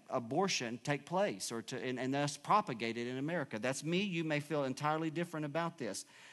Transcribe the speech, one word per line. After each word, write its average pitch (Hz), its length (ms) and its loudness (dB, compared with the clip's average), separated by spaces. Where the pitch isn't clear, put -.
abortion 127 760 0
take 147 200 0
place 175 460 0
or 117 120 -2
to, 120 200 -6
and, 127 160 -2
and 131 140 0
thus 143 240 2
propagate 123 600 2
it 120 100 -2
in 127 100 -4
America. 143 420 -2
That's 127 240 0
me. 170 200 2
You 170 200 0
may 151 160 2
feel 147 240 0
entirely 151 460 2
different 156 360 -2
about 165 320 -2
this. 104 280 -4